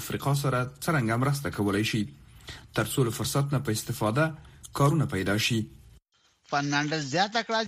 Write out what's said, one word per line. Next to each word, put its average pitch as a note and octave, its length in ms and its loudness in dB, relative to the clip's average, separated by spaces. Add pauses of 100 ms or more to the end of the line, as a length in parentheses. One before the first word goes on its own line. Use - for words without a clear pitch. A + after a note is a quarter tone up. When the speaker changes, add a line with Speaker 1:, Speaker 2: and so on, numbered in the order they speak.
Speaker 1:
افریقا C#3 440 0
سره B2+ 180 0 (200)
څرنګه A#2+ 380 2
مرسته C#3 380 -2
کولای G2+ 320 2
شي، G#2 140 0 (680)
تر G#2+ 200 0
څو C3+ 100 4
له A2 160 -2
فرصت C#3 340 0
نه B2+ 40 2 (100)
په A2 100 0
استفاده B2+ 560 0 (460)
کارونه C#3+ 340 4
پیدا F#2+ 240 2
شي. A2 240 0 (920)
Speaker 2:
فرناندز D3 580 0
زیاته G3+ 320 0
کړه A3 260 -2